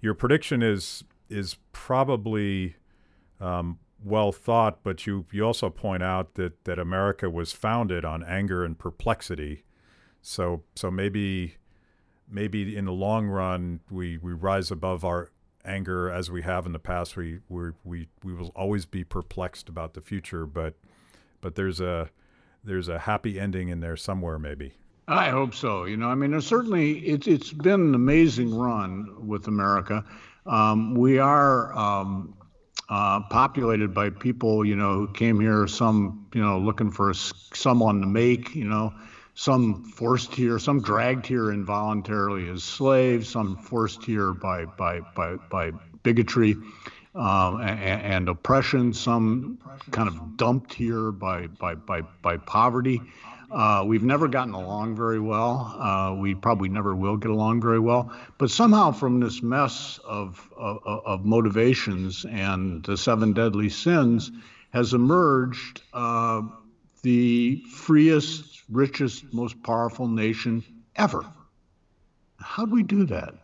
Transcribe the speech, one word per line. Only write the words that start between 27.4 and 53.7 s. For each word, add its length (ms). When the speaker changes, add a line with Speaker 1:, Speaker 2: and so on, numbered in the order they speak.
Speaker 2:
been 300
an 140
amazing 580
run 760
with 200
America. 560
Um, 500
we 220
are, 600
um, 600
uh, 400
populated 640
by 160
people, 560
you 100
know, 180
who 160
came 300
here, 280
some, 680
you 80
know, 160
looking 340
for 180
a 40
s-, 200
someone 480
to 60
make, 480
you 80
know, 300
some 500
forced 500
here, 240
some 240
dragged 440
here 260
involuntarily 960
as 140
slaves, 640
some 280
forced 460
here 300
by, 320
by, 360
by, 200
by 220
bigotry, 520
um, 460
a-, 60
a-, 400
and 240
oppression, 640
some 680
kind 160
of 300
dumped 360
here 380
by, 360
by, 280
by, 260
by 160
poverty. 640
Uh, 380